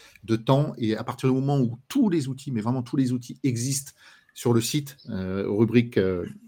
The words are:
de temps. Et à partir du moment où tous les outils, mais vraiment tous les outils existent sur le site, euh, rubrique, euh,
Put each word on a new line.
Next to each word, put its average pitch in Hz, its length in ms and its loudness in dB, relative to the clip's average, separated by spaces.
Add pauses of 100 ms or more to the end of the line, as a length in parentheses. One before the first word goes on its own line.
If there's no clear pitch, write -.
(240)
de 113 120 0
temps. 139 400 2
Et 107 180 0
à 107 80 -6
partir - 280 -2
du 131 40 2
moment 139 240 0
où 117 200 0 (100)
tous 247 220 2
les 156 180 0
outils, 135 240 -8
mais 113 80 -2
vraiment 123 220 -2
tous 135 160 -6
les 127 140 2
outils 127 300 -6
existent 135 500 -2 (420)
sur - 180 0
le 117 80 4
site, 139 380 -4 (100)
euh, 95 400 -4
rubrique, 113 480 4
euh, 92 300 2 (220)